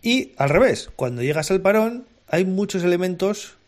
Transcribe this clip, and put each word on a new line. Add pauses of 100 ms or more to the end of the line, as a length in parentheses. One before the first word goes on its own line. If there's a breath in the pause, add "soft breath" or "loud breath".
Y
al
revés,
cuando
llegas
al
parón, (220)
hay
muchos
elementos (120)